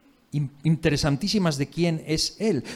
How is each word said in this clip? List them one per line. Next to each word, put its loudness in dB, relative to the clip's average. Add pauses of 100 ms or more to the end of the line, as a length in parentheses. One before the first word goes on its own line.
(320)
in-, -2 (120)
interesantísimas 2
de -4
quién 0
es -2
Él. 0 (120)